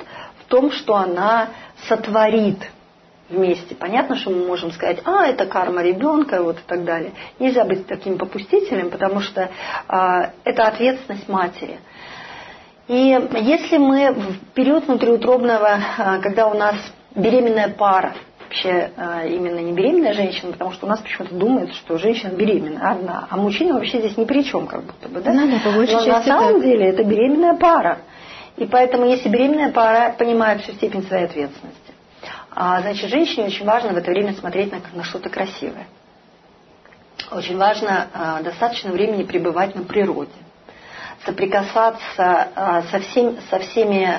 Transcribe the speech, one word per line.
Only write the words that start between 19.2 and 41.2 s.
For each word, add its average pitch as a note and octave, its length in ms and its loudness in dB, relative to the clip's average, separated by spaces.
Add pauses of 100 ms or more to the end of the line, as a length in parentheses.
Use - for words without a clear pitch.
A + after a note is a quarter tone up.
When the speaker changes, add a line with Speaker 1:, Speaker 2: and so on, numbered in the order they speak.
Speaker 1:
именно F3 340 -4
не E3+ 140 -4
беременная A#3+ 400 2
женщина, F#3 400 -4
потому F3+ 180 -6
что - 140 -12
у G3 40 -2
нас A3 100 0
почему-то - 360 -10
думают, G3+ 380 0
что - 240 -6
женщина G3+ 320 -2
беременна F3+ 640 0
одна, F#3 380 -6
а - 80 -6
мужчина G#3 360 0
вообще A#3+ 260 -2
здесь G#3+ 180 -2
ни A3+ 80 0
при C#4 180 2
чем, F3+ 240 -4
как - 160 -10
будто - 260 -16
бы, F3 120 -8
да? A#3 120 2
Speaker 2:
Ну C#4 180 4
да, A3+ 120 2
по G#3 120 2
большей A3 200 4
Speaker 1:
Но A#3 40 4
на A3+ 60 2
Speaker 2:
части A#3 240 4
Speaker 1:
самом A4 240 4
Speaker 2:
так. D4+ 100 4
Speaker 1:
деле A3+ 240 4
это F#3+ 160 2
беременная C#4 520 4
пара. D#4+ 440 4 (560)
И - 100 -4
поэтому, B3 400 4
если B3 240 2
беременная C4+ 420 2
пара A#3 460 4
понимает A3+ 440 2
всю - 120 -12
степень G3+ 300 -4
своей F#3 220 -2
ответственности, - 680 -10 (640)
а, F3+ 260 0
значит, G3+ 280 -6
женщине A#3+ 380 0
очень G3+ 180 -6
важно A3 280 2
в F3 40 0
это E3+ 140 -4
время G3+ 220 0
смотреть F#3+ 380 -4
на, F3 80 -10 (140)
на F3 100 -10
что-то - 260 -10
красивое. - 580 -8 (1400)
Очень F3+ 260 -6
важно, G#3 560 0
а, D#3+ 280 -4
достаточно G3+ 500 -4
времени G3+ 320 0
пребывать F3 520 -2
на F#3 80 -8
природе. F3 480 -2 (920)